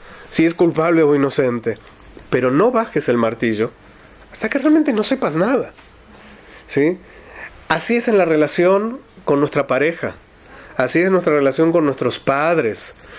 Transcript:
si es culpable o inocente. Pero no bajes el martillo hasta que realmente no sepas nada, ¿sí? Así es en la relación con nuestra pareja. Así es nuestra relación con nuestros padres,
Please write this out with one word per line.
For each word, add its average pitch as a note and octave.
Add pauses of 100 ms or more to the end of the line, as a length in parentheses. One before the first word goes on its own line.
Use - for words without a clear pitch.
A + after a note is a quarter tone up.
(300)
si -
es E3
culpable E3
o D3
inocente. B2+ (520)
Pero B2+
no D#3+
bajes A3+
el B2
martillo A2+ (640)
hasta -
que C#4
realmente D4+
no G#3+
sepas G3
nada, G3+ (960)
¿sí? D#3 (720)
Así D#3+
es A#3
en G#3+
la F#3
relación F3+ (240)
con C#3+
nuestra C#3
pareja. C3 (600)
Así C3
es F3+
nuestra F3
relación D3
con E3
nuestros C3
padres, C#3+ (240)